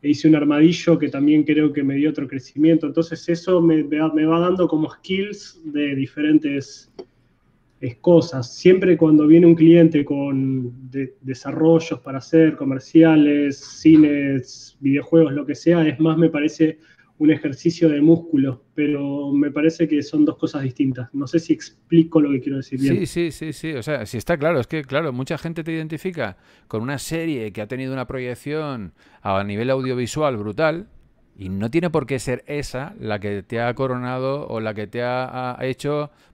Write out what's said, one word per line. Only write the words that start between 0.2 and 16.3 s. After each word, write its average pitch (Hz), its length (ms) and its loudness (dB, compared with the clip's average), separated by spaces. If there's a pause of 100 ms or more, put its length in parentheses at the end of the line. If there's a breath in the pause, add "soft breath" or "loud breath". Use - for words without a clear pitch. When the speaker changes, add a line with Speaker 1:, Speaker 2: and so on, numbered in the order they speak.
Speaker 1:
un 156 80 8
armadillo 151 640 2
que 143 100 -2
también 147 340 2
creo 151 300 2
que 143 100 -2
me 139 120 -2
dio 147 160 0
otro 147 160 -6
crecimiento, 151 580 0
entonces 165 440 -4
eso 175 300 0
me, 160 240 4
me 147 160 -4
va, 156 140 -2
me 156 120 0
va 165 140 2
dando 180 280 0
como 156 240 -2
skills 196 760 -8
de 147 300 -4
diferentes, 147 960 -2 (920)
es, 127 160 -10
cosas. 156 580 2
Siempre 185 420 4
cuando 156 300 6
viene 170 200 8
un 170 80 8
cliente 160 500 6
con 135 840 -4
de-, 135 320 -8
desarrollos 156 760 0
para 135 200 -10
hacer, 160 360 4
comerciales, 147 1000 2
cines, 143 1200 2
videojuegos, 143 540 2
lo 143 120 -6
que 143 100 -6
sea, 170 320 0
es 139 120 -4
más, 160 180 2
me 165 120 4
parece 156 500 -2 (380 soft breath)